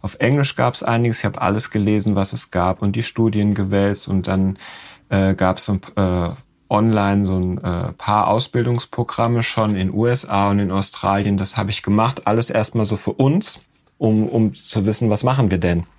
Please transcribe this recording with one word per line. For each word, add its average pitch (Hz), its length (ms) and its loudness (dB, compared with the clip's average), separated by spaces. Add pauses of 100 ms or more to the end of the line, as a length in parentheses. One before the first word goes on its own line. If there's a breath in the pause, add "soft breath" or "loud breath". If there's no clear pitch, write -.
Auf - 180 -6
Englisch 139 360 2
gab's 123 260 0
einiges, 117 380 0
ich - 60 -6
habe - 160 -4
alles 104 280 0
gelesen, 104 460 0
was 95 180 0
es - 160 -8
gab 92 320 0
und 101 140 0
die 117 80 -2
Studien 104 500 0
gewälzt 98 540 0
und 95 200 0
dann, 95 300 0 (520 loud breath)
äh, 95 260 2
gab's 92 300 0
so 107 80 0
ein, 92 80 -2 (140)
äh, 90 380 0 (340)
online 104 580 2
so 95 100 0
ein, 90 280 -2
äh, 87 300 -4
paar 104 360 0
Ausbildungsprogramme 120 1120 -2
schon 107 320 0
in 95 180 0
U 110 140 2
S 127 200 0
A 101 220 2
und 98 80 2
in 101 140 0
Australien. 98 680 0
Das 98 180 -4
habe 101 140 -2
ich - 140 -6
gemacht, 113 420 0
alles 110 240 0
erstmal 110 360 0
so 107 100 -2
für - 160 -4
uns, 143 500 0 (380)
um, 110 280 2
um 113 280 0
zu - 320 -2
wissen, 110 240 0
was 104 120 0
machen 127 280 2
wir 90 80 0
denn? 87 240 0 (160)